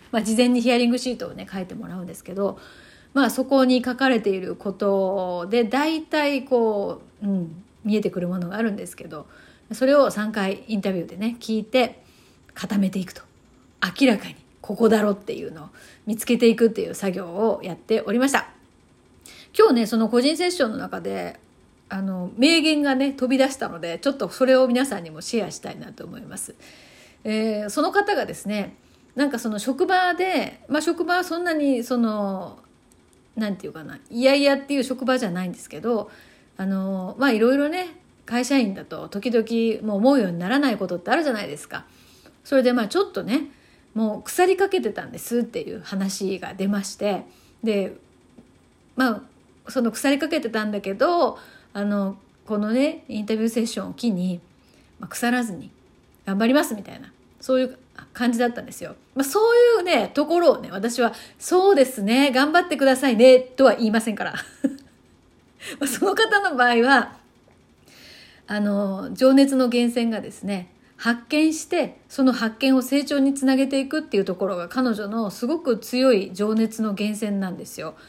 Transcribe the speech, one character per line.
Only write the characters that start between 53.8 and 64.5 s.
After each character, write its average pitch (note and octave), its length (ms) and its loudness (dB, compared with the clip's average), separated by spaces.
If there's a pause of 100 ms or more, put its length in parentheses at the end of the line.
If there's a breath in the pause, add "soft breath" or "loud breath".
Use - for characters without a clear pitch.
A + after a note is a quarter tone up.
ョ F#3+ 60 -8
ン F#3 40 -10
を - 40 -10
機 A#3+ 160 -2
に、 F3+ 300 -2 (580 soft breath)
ま G3+ 80 -16
あ、 - 20 -14
腐 A#3+ 220 -4
ら B3 120 0
ず G#3 120 -6
に C#3+ 160 -16 (560)
頑 G3 100 -2
張 A3+ 100 2
り B3+ 60 4
ま D4 100 4
す C4+ 120 -4
み G3+ 80 -10
た - 120 -18
い - 60 -18
な、 - 100 -20 (300)
そ C4 160 0
う C4 40 2
い C4 40 0
う B3+ 140 -8 (340)
感 A#3+ 200 -2
じ A3+ 60 0
だ B3 80 2
っ A#3 60 -2
た - 100 -10
ん - 40 -14
で - 60 -16
す - 120 -16
よ。 - 120 -14 (180)
ま C4+ 80 -2
あ、 - 20 0
そ A4 300 4
う A#4+ 240 8
い - 20 -2
う - 20 -2
ね、 C#4 320 2
と D4 120 2
こ E4+ 140 2
ろ D#4 120 8
を - 60 2
ね、 - 120 -12
私 A3 300 -4
は、 A#3 140 2 (240 loud breath)
「そ F#4 340 4
う - 20 6
で C4+ 100 8
す B3 180 -6
ね、 B3+ 300 4
頑 C#4+ 200 2
張 F4+ 140 4
っ - 20 -10
て D4+ 80 -2
く C#4 80 2
だ C4 120 6
さ C#4 120 0
い A3+ 80 2
ね」 B3+ 240 10 (160)
と C4+ 80 6
は A3 100 8
言 A#3 120 0
い G#3+ 40 2
ま A3 100 2
せ A3+ 120 -2
ん - 20 -4
か G3 100 -6
ら。 E3+ 120 -8
<laughs> - 1400 -10